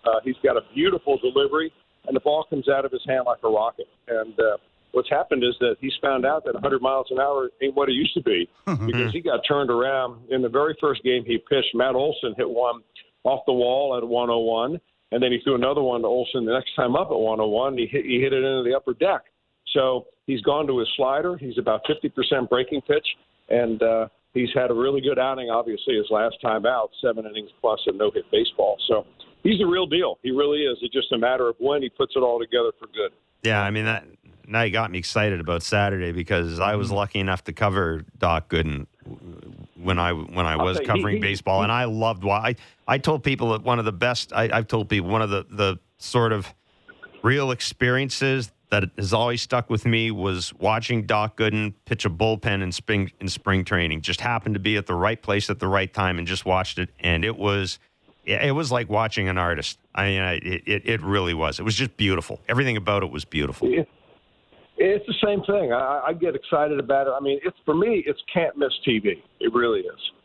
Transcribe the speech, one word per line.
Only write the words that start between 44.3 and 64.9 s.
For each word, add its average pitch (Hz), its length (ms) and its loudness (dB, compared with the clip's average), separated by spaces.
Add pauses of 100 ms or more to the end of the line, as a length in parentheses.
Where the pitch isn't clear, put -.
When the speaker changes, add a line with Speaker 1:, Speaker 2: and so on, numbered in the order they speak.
Speaker 3:
I, 110 200 2
I've 110 160 0
told 110 200 -2
people 95 220 0
one 110 120 2
of 104 80 -2
the, 98 200 -2
the 98 280 0 (200)
sort 117 340 0
of 98 220 -4 (680)
real 135 280 2
experiences 127 1000 -2 (180)
that 101 140 2 (120)
has 98 160 -2
always 120 300 0
stuck 123 260 -2
with 110 160 -2
me 113 280 2
was 92 420 -4
watching 110 500 0
Doc 107 320 0
Gooden 107 380 0 (120)
pitch - 180 -4
a 101 60 2
bullpen 101 520 0
in 92 80 -2
spring, 98 400 -2 (100)
in 98 80 -8
spring 95 360 0
training. 85 360 0
Just - 200 -4
happened 117 340 -2
to 98 60 -2
be 107 160 0
at 101 100 -2
the 90 80 -2
right 101 260 0
place 101 300 -2
at 95 80 -2
the 95 80 -4
right 95 260 0
time 92 260 0
and 87 80 -6
just 92 180 -6
watched 92 340 0
it, 90 100 -4 (120)
and 85 240 0
it 110 120 -2
was, 101 440 -2 (440)
it - 300 0
was 151 160 -2
like 120 180 0
watching 104 400 0
an 92 100 0
artist. 87 400 -2 (140)
I 98 120 -2
mean, 98 160 0
I, 92 140 0
it, 90 320 -4
it, 101 220 0
it 113 140 -2
really 92 320 0
was. 78 240 -2
It 87 60 -8
was 110 100 0
just 123 220 -4
beautiful. 95 420 -2 (100)
Everything 123 280 0
about 101 260 0
it 85 80 -4
was 76 140 -10
beautiful. 71 420 -4
Speaker 1:
It, 139 220 0 (880)
it's 202 300 2